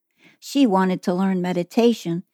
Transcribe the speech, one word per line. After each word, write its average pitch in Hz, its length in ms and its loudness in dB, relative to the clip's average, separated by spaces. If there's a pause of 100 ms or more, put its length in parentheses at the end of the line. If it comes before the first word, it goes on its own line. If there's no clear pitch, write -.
(400)
She - 260 0
wanted 190 380 2
to 190 100 -2
learn 190 280 -2
meditation 180 800 -2 (100)